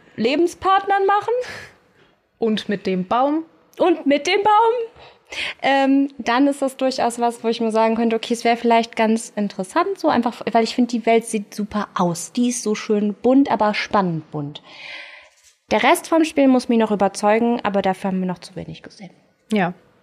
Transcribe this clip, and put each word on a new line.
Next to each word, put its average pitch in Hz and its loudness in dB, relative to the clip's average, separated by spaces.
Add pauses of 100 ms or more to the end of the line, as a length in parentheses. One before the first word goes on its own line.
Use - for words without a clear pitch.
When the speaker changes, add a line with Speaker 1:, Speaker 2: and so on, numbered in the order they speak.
(160)
Speaker 1:
Lebenspartnern 381 0
machen. 403 2 (1040)
Speaker 2:
Und 220 -2
mit 202 -4
dem 185 -2
Baum. 285 0 (340)
Speaker 1:
Und 311 2
mit 285 2
dem 392 0
Baum. 427 4 (920)
Ähm, 269 4 (100)
dann 240 2
ist 277 0
das 269 -4
durchaus 254 -2
was, 233 -2
wo 226 -2
ich 226 -2
mir 226 0
sagen 226 2
könnte, 226 0
okay, 226 -2
es 226 -12
wäre 233 2
vielleicht 233 2
ganz 220 0
interessant, 262 -4
so 320 0
einfach, 240 0 (100)
weil 233 4
ich 226 -2
finde, 240 0
die 233 -2
Welt 226 4
sieht 214 -8
super 208 -6
aus. 175 -2
Die 247 0
ist 240 -6
so 208 -2
schön 208 -2
bunt, 269 4
aber 208 0
spannend 180 -2
bunt. 147 -10 (1080)
Der 208 0
Rest 311 2
vom 330 2
Spiel 285 2
muss 254 2
mich 233 2
noch 220 2
überzeugen, 208 0
aber 196 -2
dafür 190 -2
haben 185 -2
wir 185 -2
noch 180 -6
zu - -20
wenig 165 -14
gesehen. - -20 (420)
Speaker 2:
Ja, 180 0 (280)